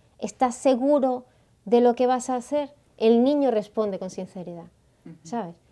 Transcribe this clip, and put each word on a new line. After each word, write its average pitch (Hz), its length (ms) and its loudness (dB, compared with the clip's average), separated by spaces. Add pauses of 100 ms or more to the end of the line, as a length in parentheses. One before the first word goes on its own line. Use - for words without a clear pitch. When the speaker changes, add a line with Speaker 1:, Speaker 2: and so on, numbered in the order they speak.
(180)
Speaker 1:
estás 240 380 -4
seguro 262 720 0 (400)
de 240 160 4
lo 240 120 4
que 247 140 0
vas 247 240 -2
a 247 40 -2
hacer?". 277 380 -6 (240)
El 233 260 4
niño 277 280 2
responde 208 480 -4
con 185 100 -10
sinceridad, 175 560 -14 (400)
Speaker 2:
Ujú. 165 180 -20
Speaker 1:
¿sabes? 175 320 -10 (160)